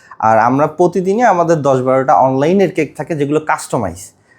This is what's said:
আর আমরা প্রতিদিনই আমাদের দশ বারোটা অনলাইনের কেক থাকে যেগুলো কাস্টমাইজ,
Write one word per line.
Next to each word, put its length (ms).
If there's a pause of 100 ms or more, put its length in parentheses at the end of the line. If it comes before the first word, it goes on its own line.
(180)
আর 180
আমরা 300
প্রতিদিনই 540
আমাদের 400
দশ 200
বারোটা 320
অনলাইনের 580
কেক 260
থাকে 180
যেগুলো 240
কাস্টমাইজ, 600 (400)